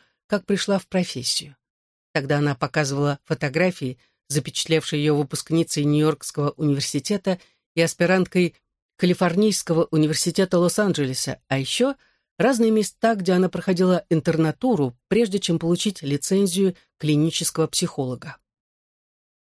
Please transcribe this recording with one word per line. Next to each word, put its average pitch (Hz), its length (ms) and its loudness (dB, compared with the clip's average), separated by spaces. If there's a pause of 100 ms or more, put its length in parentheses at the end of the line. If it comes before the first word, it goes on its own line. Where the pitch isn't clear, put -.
(260)
как 202 200 -4
пришла 196 320 0
в - 80 -14
профессию. - 720 -4 (560)
Тогда 143 260 0
она 147 160 0
показывала 143 720 -2
фотографии, 151 760 -2 (300)
запечатлевшие 151 760 -2
ее 151 140 2
выпускницей 151 680 -2
Нью-Йоркского 147 720 0
университета 151 840 -2 (360)
и 165 80 2
аспиранткой 180 720 0 (420)
Калифорнийского 190 920 2
университета 165 680 2
Лос-Анджелеса, 156 920 0
а 135 100 0
еще 247 380 0 (420)
разные 226 320 2
места, 220 460 0
где 185 160 0
она 185 160 4
проходила 180 600 0
интернатуру, 160 880 0 (120)
прежде 202 320 0
чем 165 180 0
получить 175 440 -2
лицензию 185 720 0 (220)
клинического 156 680 0
психолога. 135 680 -6 (1080)